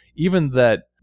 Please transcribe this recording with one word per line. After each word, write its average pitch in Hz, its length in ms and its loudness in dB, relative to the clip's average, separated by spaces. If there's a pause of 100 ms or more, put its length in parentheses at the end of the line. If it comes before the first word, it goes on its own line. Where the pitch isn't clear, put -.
(160)
even 170 340 -2
that, 120 340 0 (180)